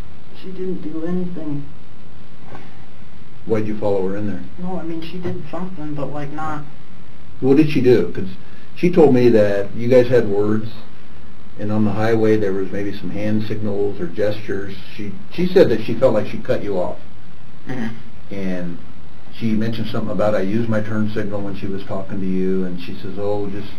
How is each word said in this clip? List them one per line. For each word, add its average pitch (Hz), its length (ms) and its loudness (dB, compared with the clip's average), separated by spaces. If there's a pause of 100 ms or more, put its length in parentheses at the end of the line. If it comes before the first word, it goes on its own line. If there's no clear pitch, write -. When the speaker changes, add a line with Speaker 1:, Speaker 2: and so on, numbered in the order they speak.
(400)
Speaker 1:
She 190 100 -2
didn't 185 320 -2
do 156 240 -2
anything. 151 580 0 (1800)
Speaker 2:
Why'd 107 200 2
you 107 120 0
follow 101 300 2
her 98 80 0
in 104 120 0
there? 92 140 0 (160)
Speaker 1:
No, 180 200 0
I 156 60 -2
mean, 165 180 -2
she - 160 -2
did 175 320 0
something, 165 440 -2
but, 143 180 -2
like, 147 200 -2
not 151 320 -2 (760)
Speaker 2:
What 135 160 4
did 151 140 4
she 131 100 2
do? 110 340 4
'Cause 95 140 0 (480)
she 180 140 2
told 151 240 6
me 123 160 4
that 101 440 2
you 117 140 0
guys 123 200 4
had 117 200 2
words, 107 400 0 (920)
and 104 140 -2
on 107 120 2
the 104 80 0
highway 110 440 2
there 101 160 0
was 95 180 0
maybe 101 220 -2
some 90 180 -2
hand 107 340 0
signals 104 560 0
or 90 80 0
gestures. 98 640 0 (200)
She, 104 180 -2 (200)
she 175 140 0
said 180 240 4
that 110 120 0
she 120 120 0
felt 117 180 2
like 107 140 2
she 107 120 -2
cut 104 240 0
you 98 160 0
off. - 200 -2 (680)
Speaker 1:
Mm-hmm. 113 680 -2
Speaker 2:
And 90 440 0 (560)
she 110 180 0
mentioned 110 360 0
something 107 220 0
about, 104 240 2
"I 95 80 0
used 110 260 0
my 107 140 2
turn 107 280 0
signal," 101 300 0
when 98 160 0
she 104 100 -2
was 98 180 0
talking 98 360 -2
to 95 60 0
you, 92 380 0
and 87 160 0
she 101 140 -2
says, 95 240 -2
"Oh, 101 300 0
just 101 200 -2 (100)